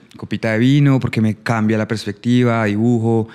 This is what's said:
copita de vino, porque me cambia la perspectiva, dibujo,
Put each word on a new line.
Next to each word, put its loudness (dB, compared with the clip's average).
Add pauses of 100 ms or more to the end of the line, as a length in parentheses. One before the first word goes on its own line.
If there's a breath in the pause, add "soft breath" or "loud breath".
(160)
copita -6
de -2
vino, 4
porque -4
me 0
cambia -2
la -2
perspectiva, -2
dibujo, 0